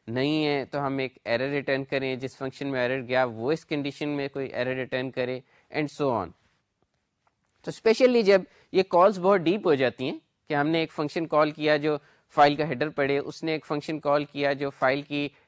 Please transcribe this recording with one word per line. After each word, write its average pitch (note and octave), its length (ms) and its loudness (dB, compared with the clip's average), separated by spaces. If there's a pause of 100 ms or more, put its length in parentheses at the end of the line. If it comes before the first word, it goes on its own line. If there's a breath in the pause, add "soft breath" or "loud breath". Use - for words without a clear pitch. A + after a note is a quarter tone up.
نہیں C#3+ 380 0
ہے C#3+ 200 0
تو C#3+ 200 -6
ہم C#3 120 -4
ایک C3 260 -6
ایرر A#2+ 260 -2
ریٹرن C#3 340 -2
کریں، C3 320 -4
جس B2+ 220 -10
فنکشن C#3 340 -8
میں C3 100 -2
ایرر B2+ 260 -2
گیا B2+ 180 2
وہ A#2 260 -4
اس D#3+ 140 -4
کنڈیشن C#3+ 440 -6
میں C#3+ 240 -4
کوئی C3+ 140 -6
ایرر B2+ 280 -4
ریٹرن C3 360 -6
کرے، B2+ 280 -4 (320 soft breath)
and D3 240 -4
so C#3 180 0
on۔ F#2+ 160 -2 (1400)
تو - 40 -6
اسپیشلی A#3+ 540 4
جب F#3+ 180 6 (300 soft breath)
یہ F#3 180 2
کالز F#3 300 6
بہت F#3 220 4
ڈیپ F#3+ 260 0
ہو D#3 80 6
جاتی C3 340 0
ہیں D#4+ 80 -6 (320)
کہ D#3 40 -4
ہم C#3+ 140 0
نے E3 120 0
ایک D#3+ 140 -4
فنکشن D#3 340 -4
کال D3+ 240 2
کیا D3+ 260 0
جو D3+ 200 -2 (380 soft breath)
فائل D3 200 6
کا D3+ 120 -2
ہیڈر D3+ 220 -4
پڑھے، C#3 280 0
اس - 260 -8
نے D#3+ 80 -2
ایک D#3 140 -4
فنکشن D3+ 340 -6
کال D3 260 0
کیا C#3+ 280 -2
جو C#3 160 -4
فائل C#3 320 0
کی C#3+ 260 -6 (200 soft breath)